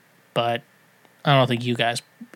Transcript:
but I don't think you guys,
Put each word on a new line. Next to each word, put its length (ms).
but 280
I 100
don't 140
think 160
you 100
guys, 260